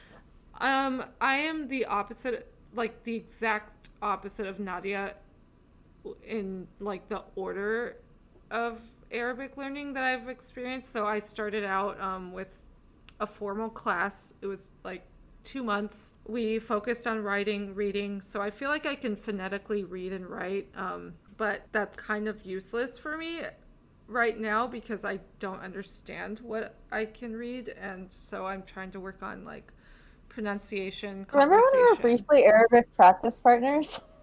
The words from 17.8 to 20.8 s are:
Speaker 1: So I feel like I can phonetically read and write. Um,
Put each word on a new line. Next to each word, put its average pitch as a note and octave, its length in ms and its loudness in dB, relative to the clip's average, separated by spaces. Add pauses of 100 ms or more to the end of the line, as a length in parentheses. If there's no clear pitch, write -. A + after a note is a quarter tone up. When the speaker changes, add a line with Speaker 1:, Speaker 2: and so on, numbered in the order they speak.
Speaker 1:
So G3+ 200 -8
I G#3 100 -4
feel C#4 180 -6
like D4+ 160 -2
I C#4 100 -2
can G#3+ 220 -4
phonetically G3+ 680 -4
read F#3 300 -8
and F#3 160 -8
write. F#3 480 -6
Um, F3 360 -8 (240)